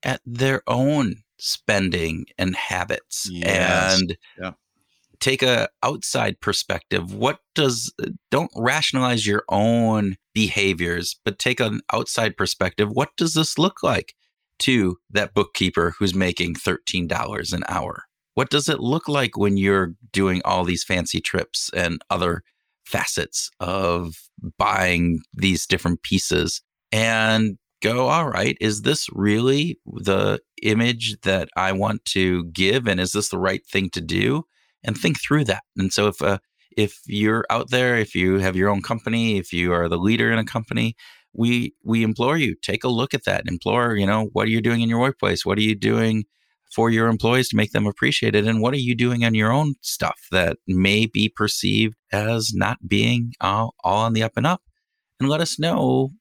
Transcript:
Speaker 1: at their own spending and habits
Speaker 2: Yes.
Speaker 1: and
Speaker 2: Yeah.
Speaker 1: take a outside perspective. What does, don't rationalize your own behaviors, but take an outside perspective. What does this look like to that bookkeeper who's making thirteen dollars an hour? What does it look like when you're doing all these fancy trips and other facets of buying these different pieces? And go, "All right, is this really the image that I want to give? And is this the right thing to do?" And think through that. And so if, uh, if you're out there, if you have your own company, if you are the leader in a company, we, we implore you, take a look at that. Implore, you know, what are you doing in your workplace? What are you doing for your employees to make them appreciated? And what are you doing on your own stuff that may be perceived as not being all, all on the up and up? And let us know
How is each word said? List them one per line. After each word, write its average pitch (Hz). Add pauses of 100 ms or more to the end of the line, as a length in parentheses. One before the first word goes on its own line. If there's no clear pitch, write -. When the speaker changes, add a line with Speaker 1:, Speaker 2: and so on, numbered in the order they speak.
Speaker 1:
at 127
their 127
own 147 (220)
spending 87 (120)
and 92
habits -
Speaker 2:
Yes. 92
Speaker 1:
and 90 (240)
Speaker 2:
Yeah. 92 (680)
Speaker 1:
take 131
a 123 (140)
outside 117
perspective. 92
What 120 (140)
does, 123 (380)
don't 147
rationalize 123
your 104
own 110 (180)
behaviors, 90
but 104
take 127
an 110 (120)
outside 113
perspective. 98
What 127
does 165
this 160
look 180
like - (460)
to 101 (120)
that 101
bookkeeper 87
who's 95
making 90
thirteen 90
dollars 85
an 87
hour? - (300)
What 127
does 135
it 151
look 135
like 139
when 98
you're 95 (180)
doing 95
all 92
these 87
fancy 87
trips -
and 87 (100)
other 87 (420)
facets - (100)
of 87 (440)
buying 90 (140)
these 95
different 87
pieces? 82 (320)
And 110 (260)
go, 123
"All 156
right, 113
is 107
this 151
really 127
the 98 (220)
image 113
that 95
I 95
want 104
to 90
give? 98
And 92
is 92
this 104
the 92
right 95
thing 98
to 95
do?" 104 (400)
And 113
think 165
through 147
that. 95 (140)
And 95
so 104
if, -
uh, 95 (380)
if 104
you're 107
out 120
there, 123
if 107
you 92
have 92
your 95
own 101
company, 113
if -
you 90
are 85
the 85
leader 113
in 113
a 110
company, 117 (380)
we, 120 (100)
we 113
implore 117
you, 120
take -
a 127
look 123
at -
that. 95
Implore, 107
you 98
know, 107
what 107
are 113
you 113
doing 117
in 113
your 117
workplace? 113
What 98
are 107
you 107
doing 110 (500)
for 113
your 113
employees 117
to 110
make 107
them 104
appreciated? 107
And 113
what 123
are 147
you 123
doing 120
on 113
your 110
own 147
stuff - (120)
that 87
may 98
be 107
perceived 107 (160)
as 107
not 98 (100)
being 117
all, 104
all 101
on 113
the 110
up 113
and 117
up? 180 (560)
And 135
let 151
us -
know 135 (100)